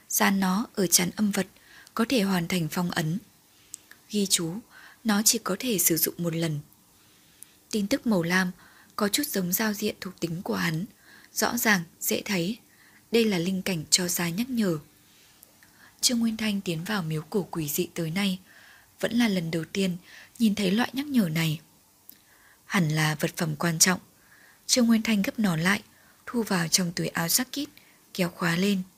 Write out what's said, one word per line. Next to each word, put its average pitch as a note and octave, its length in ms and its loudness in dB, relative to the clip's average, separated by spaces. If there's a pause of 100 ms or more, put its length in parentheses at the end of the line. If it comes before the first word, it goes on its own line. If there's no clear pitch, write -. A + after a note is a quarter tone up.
Dán G3+ 300 2
nó F#3+ 340 2
ở F#3+ 140 0
chắn F3 280 2
âm G#3 160 0
vật, G3 160 -2 (460)
có A3+ 160 0
thể B3+ 120 4
hoàn F#3 260 0
thành F3 240 0
phong F3+ 200 -2
ấn. E3+ 280 0 (880)
Ghi G#3 160 0
chú, E3+ 280 -2 (500)
nó G#3+ 220 2
chỉ A3+ 180 4
có F#3 160 -2
thể A#3+ 180 -2
sử E3 200 2
dụng - 200 -2
một E3+ 180 -2
lần. D#3+ 240 -2 (1120)
Tin G#3 160 -2
tức C4+ 200 -2
màu F#3+ 160 4
lam F3+ 280 2 (440)
có G#3 120 0
chút A#3+ 200 0
giống F3+ 260 -2
giao G#3+ 200 0
diện G#3 280 -4
thuộc - 180 -12
tính E3+ 220 -4
của G#3+ 140 -4
hắn, E3+ 300 -2 (480)
rõ - 240 -2
ràng, G#3 260 2 (160)
dễ - 260 -2
thấy. F#3+ 320 -2 (540)
Đây A#3 140 4
là G3+ 120 2
linh F#3 240 -2
cảnh F3 280 -4
cho F3+ 180 2
ra F3 220 -2
nhắc G#3+ 200 -4
nhở. G3+ 300 0 (1200)
Trương A#3+ 180 2
Nguyên A3+ 180 0
Thanh G#3+ 240 -2
tiến E3 220 -4
vào G#3+ 180 -2
miếu D#3 200 -4
cổ F3+ 300 -4
quỷ D#3 180 -4
dị E3+ 240 -2
tới E3 180 -4
nay, F#3+ 280 -2 (600)
vẫn - 140 -2
là A#3+ 140 4
lần F3 240 0
đầu E3 120 -2 (100)
tiên F#3 240 0 (420)
nhìn G#3+ 160 4
thấy F#3+ 160 0
loại A3 220 2
nhắc C4+ 120 -4
nhở A#3+ 240 2
này. D#3+ 300 0 (1080)
Hẳn F3 240 2
là D#3 300 2
vật E3 180 -2
phẩm D#3+ 180 -2
quan E3 240 -2
trọng. F3+ 200 4 (680)
Trương A#3+ 220 2
Nguyên A3 140 4
Thanh A3 200 0
gấp - 180 -4
nó F#3+ 160 2
lại, F#3 260 0 (440)
thu A#3 180 -2
vào F3 240 0
trong F3 240 0
túi E3 160 -4
áo E3+ 200 -2
jacket, - 380 -2 (480)
kéo F3 160 0
khóa E3+ 260 0
lên. G3 260 2 (160)